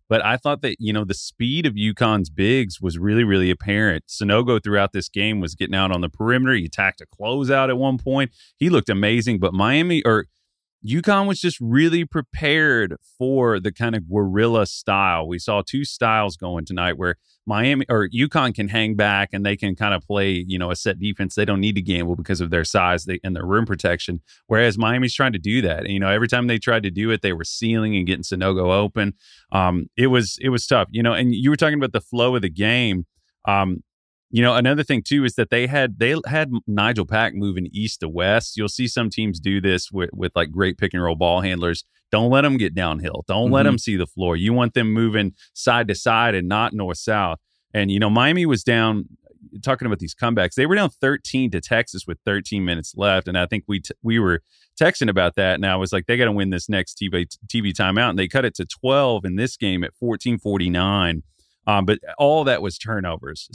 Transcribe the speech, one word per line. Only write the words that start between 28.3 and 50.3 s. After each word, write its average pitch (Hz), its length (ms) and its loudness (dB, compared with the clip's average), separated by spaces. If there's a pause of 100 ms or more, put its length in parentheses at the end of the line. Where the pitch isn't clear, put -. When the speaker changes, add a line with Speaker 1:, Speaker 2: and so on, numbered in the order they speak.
Speaker 1:
open. 101 380 0 (380)
Um, 90 440 0
it 123 120 4
was, 123 340 2
it 131 80 0
was 123 160 -2
tough, 110 260 2
you 113 120 -2
know, 117 100 2
and 120 200 2
you 123 160 2
were 151 60 2
talking 151 220 0
about 135 160 -2
the 120 80 0
flow 123 340 0
of 117 60 0
the 95 80 -2
game. 101 560 0 (420)
Um, 98 360 0 (480)
you 117 100 2
know, 120 140 4
another 131 280 2
thing 123 200 0
too 143 200 2
is 123 120 0
that 113 160 0
they 120 160 2
had, 131 320 0
they 123 160 2 (100)
had 151 260 -2 (140)
Nigel 107 400 0
Pack 110 300 0
moving 92 360 -4
east 107 280 -6
to 82 100 -6
west. 92 480 0
You'll 104 100 -2
see 123 200 -4
some 117 220 -2
teams 101 300 -2
do 95 220 0
this 92 300 0
with, 92 200 -4
with, 92 240 -6
like, 85 160 0
great 92 280 0
pick 98 140 -2
and 87 80 -2
roll 85 140 0
ball 87 260 2
handlers. 87 440 -2 (260)
Don't 113 200 2
let 139 140 4
'em 139 120 2
get 95 160 -2
downhill. 82 540 -4
Don't 110 240 0
let 135 100 4
Speaker 2:
Mm-hmm. 143 60 4
Speaker 1:
'em 131 100 2
see 110 180 -4
the 90 120 0
floor. 90 280 -2
You 98 180 0
want 120 200 2
them 113 180 2
moving 107 420 0 (200)
side 120 340 2
to - 80 0
side 113 400 2
and 90 120 0
not 107 260 0
north 95 240 -4
south. 98 420 -2 (340)
And, 101 180 2
you 98 80 2
know, 107 100 2
Miami 147 360 4
was 139 180 2
down, 113 420 2 (560)
talking 131 240 -2
about 107 140 -2
these 82 160 -10
comebacks, 110 400 0